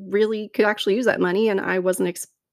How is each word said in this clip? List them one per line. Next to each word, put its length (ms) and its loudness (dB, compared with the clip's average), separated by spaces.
really 420 0
could 160 2
actually 300 0
use 100 0
that 160 2
money 280 2
and 120 0
I 180 -2
wasn't 300 0
ex-, 180 -10